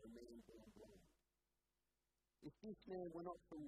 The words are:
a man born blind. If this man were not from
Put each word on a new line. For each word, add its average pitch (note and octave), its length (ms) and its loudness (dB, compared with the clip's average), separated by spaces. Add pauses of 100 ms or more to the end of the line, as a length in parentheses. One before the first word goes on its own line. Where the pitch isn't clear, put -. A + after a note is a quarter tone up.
a - 80 -4
man E3 320 -4
born - 320 -8
blind. - 320 -8 (1400)
If D3 160 -4
this G#3+ 240 0
man F#3 240 6
were E3+ 160 4
not F3 240 2
from D3+ 180 2